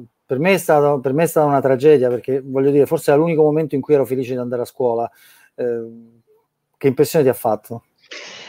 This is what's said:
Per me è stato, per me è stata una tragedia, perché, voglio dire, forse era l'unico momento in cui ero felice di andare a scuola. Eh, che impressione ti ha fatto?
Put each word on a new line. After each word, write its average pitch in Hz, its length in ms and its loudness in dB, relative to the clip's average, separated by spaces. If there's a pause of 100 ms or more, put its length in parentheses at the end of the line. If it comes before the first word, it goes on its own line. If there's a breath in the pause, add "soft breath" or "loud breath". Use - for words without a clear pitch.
(240)
Per 127 140 -6
me 180 160 2
è 175 40 0
stato, 147 420 2
per 131 120 -4
me 156 120 0
è - 20 2
stata 160 200 0
una 143 140 0
tragedia, 131 480 4
perché, 131 360 -4
voglio 135 260 0
dire, 143 140 4
forse 156 260 -2
era 143 100 4
l'unico 160 220 0
momento 151 320 0
in 139 60 -2
cui 147 140 0
ero 139 100 2
felice 127 280 -6
di 131 60 -6
andare 123 240 -6
a 113 40 -6
scuola. 117 440 -4 (440 soft breath)
Eh, 117 300 -6 (920)
che - 120 -6
impressione 143 360 2
ti 131 60 4
ha 120 40 0
fatto? 113 500 -6 (640 loud breath)